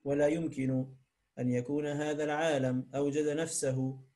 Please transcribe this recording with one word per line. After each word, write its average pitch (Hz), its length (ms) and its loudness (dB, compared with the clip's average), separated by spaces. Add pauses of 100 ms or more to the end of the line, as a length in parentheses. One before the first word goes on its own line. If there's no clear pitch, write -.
ولا 143 240 4
يمكن 135 680 0 (440)
أن 123 100 0
يكون 143 360 0
هذا 147 380 0
العالم 143 720 0
أوجد 143 320 0
نفسه 135 760 -2 (120)